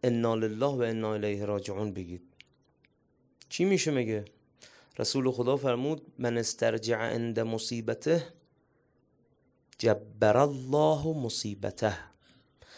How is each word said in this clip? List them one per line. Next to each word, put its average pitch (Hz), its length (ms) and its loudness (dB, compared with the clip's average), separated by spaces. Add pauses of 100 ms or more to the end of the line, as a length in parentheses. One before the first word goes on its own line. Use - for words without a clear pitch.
انا 117 320 2
لله 110 320 0
و 139 140 0
انا 113 340 0
الیه 104 300 -2
راجعون 101 480 -4
بگید. 87 300 -10 (1300)
چی - 160 -2
می‌شه 185 260 2
مگه؟ 110 340 0 (720)
رسول 131 320 2
خدا 123 260 0
فرمود، 135 460 0 (160)
"من 120 200 0
استرجع 113 580 0
عند 113 440 -2
مصیبته 113 840 -2 (1500)
جبر 107 580 2
الله 143 720 2
مصیبته." 107 920 -4 (800)